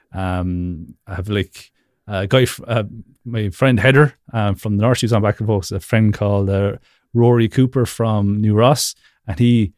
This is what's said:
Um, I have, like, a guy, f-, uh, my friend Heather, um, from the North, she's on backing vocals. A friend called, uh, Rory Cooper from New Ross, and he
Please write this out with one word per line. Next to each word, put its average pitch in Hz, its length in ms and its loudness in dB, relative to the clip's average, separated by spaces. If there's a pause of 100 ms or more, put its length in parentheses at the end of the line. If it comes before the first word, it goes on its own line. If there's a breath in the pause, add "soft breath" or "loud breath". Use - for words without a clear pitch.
(140 soft breath)
Um, 90 840 -6 (120)
I 95 80 -12
have, 92 140 -8
like, - 420 -6 (360)
a 101 200 -4
guy, 131 160 4
f-, - 240 -6
uh, 113 160 -2 (420)
my 113 240 -4
friend 127 300 0
Heather, 135 340 4 (180)
um, 104 240 -2
from 104 220 -4
the 101 60 0
North, 123 160 2
she's 113 140 0
on 107 80 2
backing 104 260 -2
vocals. 104 260 -2
A 98 80 -6
friend 110 320 2
called, 101 360 0
uh, 98 280 -2 (360)
Rory 117 360 4
Cooper 127 360 0
from 104 560 -2
New 107 120 2
Ross, 123 420 2 (320 soft breath)
and 95 120 -8
he 120 380 2